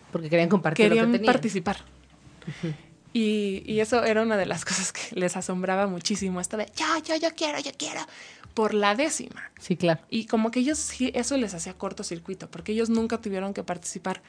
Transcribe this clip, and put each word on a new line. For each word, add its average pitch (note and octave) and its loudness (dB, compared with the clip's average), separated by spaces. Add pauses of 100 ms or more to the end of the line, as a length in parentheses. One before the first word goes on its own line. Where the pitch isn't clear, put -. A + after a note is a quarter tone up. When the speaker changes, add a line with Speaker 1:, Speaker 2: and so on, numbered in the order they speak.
(120)
Speaker 1:
Porque E3 -4
querían E3+ 6
compartir F#3+ 6
lo G#3 8
que A3 6
Speaker 2:
querían A3+ 6
Speaker 1:
tenían. A#3+ 6
Speaker 2:
participar. G#3 0 (680)
Speaker 1:
Ujú. D#3 -6 (400)
Speaker 2:
Y, G#3+ 0
y G#3+ 0
eso A3+ 4
era A3 4
una A3 2
de F#3 2
las F3 -2
cosas F#3+ -2
que - -10
les F3+ 0
asombraba F#3 0
muchísimo, F#3 -2
esto G#3+ -6
de, G#3 -4
"Yo, D#4+ -2 (200)
yo, D#4+ -2
yo D#4+ 0
quiero, D4 -4
yo C#4+ -6
quiero", - -6 (520)
por G#3+ 0
la G#3 4
décima. - -4 (180)
Speaker 1:
Sí, - -2
claro. E3+ 2
Speaker 2:
Y A3 -2
como A3+ 2
que B3 -2
ellos D4 0
sí, - -4
eso A#3+ -2
les G#3 -2
hacía F3+ -10
cortocircuito, F#3 -10
porque E3+ -8
ellos A3+ 0
nunca A3+ 2
tuvieron G3 -4
que G3 -6
participar F#3 -6